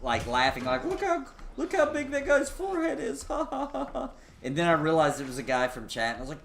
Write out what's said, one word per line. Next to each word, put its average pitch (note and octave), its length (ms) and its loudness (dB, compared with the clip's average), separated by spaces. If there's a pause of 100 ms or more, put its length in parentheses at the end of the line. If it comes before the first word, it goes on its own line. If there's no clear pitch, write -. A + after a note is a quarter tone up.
like, A#2 240 0
laughing, B2+ 380 2
like, B2+ 200 0
Look F#4 180 -2
how, E4+ 220 0 (320)
look D4 180 -4
how D#4+ 180 6
big D4 180 -4
that C#4 160 -2
guy's C#4+ 240 4
forehead E4 500 -2
is, C4+ 220 -4
<laughs> - 60 -12
ha, D4 160 -2
ha, C#4 280 -4
ha, C#4 200 -4
ha. B3+ 180 -4 (320)
And B2+ 140 -4
then E3+ 120 2
I E3+ 40 6
realized D#3 480 4
it C#3+ 60 -4
was C3 120 -8
a C3 40 -6
guy B2+ 260 2
from A2+ 200 -6
chat, A#2 220 0
and A#2 80 -4
I - 20 -10
was C3 80 -8
like D3 160 -10